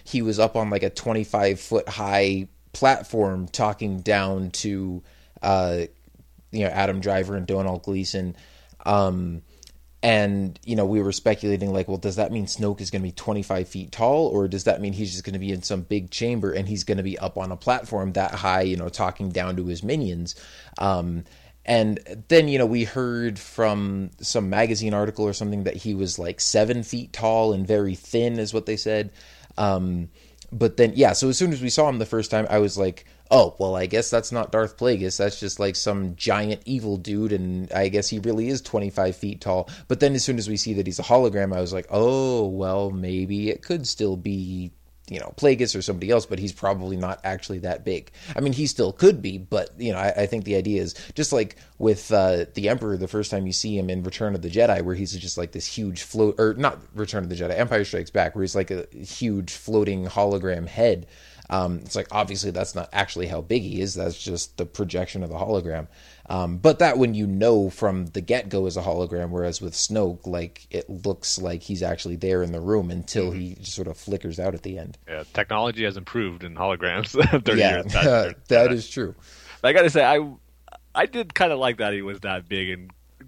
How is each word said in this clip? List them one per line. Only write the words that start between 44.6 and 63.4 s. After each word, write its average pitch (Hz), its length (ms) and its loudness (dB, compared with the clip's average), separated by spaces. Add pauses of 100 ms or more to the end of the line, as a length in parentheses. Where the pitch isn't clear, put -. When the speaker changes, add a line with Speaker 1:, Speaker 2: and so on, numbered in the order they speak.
Speaker 1:
you - 100 -8
know, - 160 -12
Plagueis 127 400 4
or 95 60 -4
somebody 92 280 -2
else, 117 160 4
but 95 120 -4
he's 98 140 -4
probably 95 440 -2
not 92 280 -4
actually 95 340 -6
that 90 260 -6
big." 90 260 -4 (240)
I - 60 -2
mean, 139 140 0
he 143 120 -2
still 95 260 0
could 175 280 6
be, 95 160 -6
but, 95 420 -4
you 117 140 -2
know, 92 60 -2
I, 98 240 0
I 104 40 2
think 104 180 -4
the 98 120 0
idea 95 240 0
is, 87 140 -6 (200)
just 151 180 -2
like 120 240 0 (220)
with, 107 320 2
uh, 92 440 4
the 98 160 -2
Emperor, 107 260 -2
the 92 120 -4
first 107 220 -4
time 98 160 -2
you 92 60 -4
see 107 260 -4
him 92 120 -2
in 92 120 -4
Return 101 320 -4
of 87 80 -4
the 87 80 -6
Jedi, 101 320 4
where 90 120 -2
he's 95 220 -4
just, 90 220 -10
like, 87 140 -6
this 87 140 -8
huge 98 360 -6
float, 107 360 2
or 110 160 4
not 123 240 0 (160)
Return 107 300 -4
of 87 60 -6
the 90 60 -6
Jedi, 87 220 -2
Empire 113 260 2
Strikes 90 260 -6
Back, 87 240 2
where 98 80 -2
he's, 92 140 -2
like, 95 140 -2
a 90 220 -6
huge 98 600 -4
floating 98 540 0
hologram 92 600 0
head. 101 400 2 (440)
Um, 90 280 0
it's - 180 -8
like, 101 140 -4
obviously 101 400 -2
that's 90 240 -4
not 87 180 -8
actually 90 360 -2
how 85 120 -6